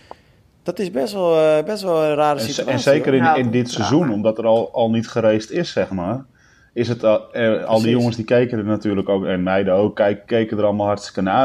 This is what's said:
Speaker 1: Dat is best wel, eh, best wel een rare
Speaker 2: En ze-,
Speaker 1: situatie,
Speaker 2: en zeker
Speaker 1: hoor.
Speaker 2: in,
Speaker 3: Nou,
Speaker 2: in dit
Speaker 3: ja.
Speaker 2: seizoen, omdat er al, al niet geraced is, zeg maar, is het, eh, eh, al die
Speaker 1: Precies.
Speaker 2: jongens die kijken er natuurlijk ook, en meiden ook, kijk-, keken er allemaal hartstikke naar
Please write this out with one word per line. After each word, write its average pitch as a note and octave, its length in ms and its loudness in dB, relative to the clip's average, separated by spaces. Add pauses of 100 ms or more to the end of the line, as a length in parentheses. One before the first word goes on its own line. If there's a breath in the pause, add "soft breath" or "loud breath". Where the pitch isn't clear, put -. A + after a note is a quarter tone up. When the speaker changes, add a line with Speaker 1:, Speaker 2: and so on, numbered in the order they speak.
(640 loud breath)
Speaker 1:
Dat F3 160 -6
is F3+ 120 -6
best A#3 220 -4
wel, F3 240 2
eh, D#3 260 4
best G3+ 200 -8
wel E3 200 0
een D3+ 120 0
rare D3 240 2
Speaker 2:
En A2+ 60 -4
ze-, - 80 -2
Speaker 1:
situatie, - 200 -4
Speaker 2:
en A#2+ 60 -2
zeker C#3+ 260 2
Speaker 1:
hoor. C3+ 100 2
Speaker 2:
in, B2+ 80 4
Speaker 3:
Nou, D3 160 4
Speaker 2:
in B2 120 0
dit B2 160 0
Speaker 3:
ja. - 80 -10
Speaker 2:
seizoen, B2 360 2
omdat G#2 260 0
er A2 80 -2
al, A2+ 280 2
al A2+ 160 0
niet A2+ 180 -2
geraced A2 440 0
is, F3 200 -4
zeg - 180 -2
maar, G2 340 -6 (500 soft breath)
is A#2 140 -2
het, A#2 160 -4
eh, G#2+ 100 4
eh, G#2 60 2
al A2+ 340 -2
die F2 120 -2
Speaker 1:
Precies. A2+ 260 2
Speaker 2:
jongens A#2+ 240 2
die A2 100 -6
kijken A#2+ 320 2
er G#2+ 60 -2
natuurlijk G2+ 460 -2
ook, G2 160 0
en F#2 180 -2
meiden F#2+ 300 0
ook, G#2 220 2
kijk-, G#2 300 0
keken A2 320 -2
er G#2 60 -2
allemaal G#2 220 0
hartstikke G2+ 360 -4
naar F#2+ 240 0